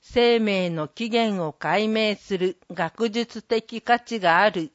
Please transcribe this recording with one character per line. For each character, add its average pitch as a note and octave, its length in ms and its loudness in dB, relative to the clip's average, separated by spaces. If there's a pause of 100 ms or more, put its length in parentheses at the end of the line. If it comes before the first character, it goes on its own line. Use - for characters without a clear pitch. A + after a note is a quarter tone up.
生 A#3+ 380 2
命 F#3+ 320 0
の D#3 160 -4
起 A3+ 240 -8
源 G#3+ 360 0
を C#3+ 60 -8
解 F#3+ 340 -2
明 A3 280 0
す - 200 -8
る F#3 220 -2 (140)
学 F#3+ 400 -4
術 A3+ 320 -6
的 A3+ 360 -4
価 A#3+ 200 2
値 A#3 200 -6
が F3 220 4
あ G#3+ 80 6
る E3+ 260 -6